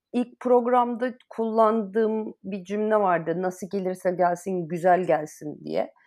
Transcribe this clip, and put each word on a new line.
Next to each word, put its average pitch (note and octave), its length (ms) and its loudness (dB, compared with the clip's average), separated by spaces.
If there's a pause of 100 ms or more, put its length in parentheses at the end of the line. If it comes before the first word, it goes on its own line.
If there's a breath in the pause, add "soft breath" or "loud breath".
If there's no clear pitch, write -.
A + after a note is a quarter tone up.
(120)
İlk A#3+ 280 -4
programda A#3+ 720 2 (140)
kullandığım A3 1080 0 (100)
bir F#3+ 200 -8
cümle G#3+ 320 0
vardı. E3+ 460 0
"Nasıl F#3 280 -6
gelirse F#3 400 -4
gelsin, F3 580 0
güzel F3 380 2
gelsin." D3+ 580 -4
diye. A#2+ 280 -4 (140)